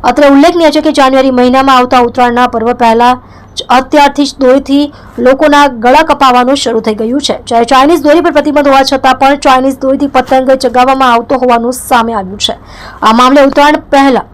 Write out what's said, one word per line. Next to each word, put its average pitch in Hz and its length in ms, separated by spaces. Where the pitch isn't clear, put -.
અત્રે 262 260
ઉલ્લેખનીય 320 420
છે 302 100
કે 311 180
જાન્યુઆરી 262 340
મહિનામાં 254 480
આવતા 254 240
ઉત્તરાયણના 240 480
પર્વ 233 220
પહેલા 240 340
જ - 240
અત્યારથી 285 500
જ - 140
દોરીથી 277 460
લોકોના 285 420
ગળા 294 240
કપાવાનું 254 560
શરૂ 226 240
થઈ 214 140
ગયું 247 260
છે, 185 160
જ્યારે 233 300
ચાઇનીઝ 285 340
દોરી 294 180
પર 330 80
પ્રતિબંધ 294 380
હોવા 269 160
છતાં 262 340
પણ 277 240
ચાઇનીઝ 262 400
દોરીથી 277 300
પતંગ 262 420
ચગાવવામાં 254 560
આવતો 240 300
હોવાનું 240 360
સામે 233 380
આવ્યું 196 300
છે. - 100
આ 220 140
મામલે 262 300
ઉત્તરાયણ 294 480
પહેલા 277 420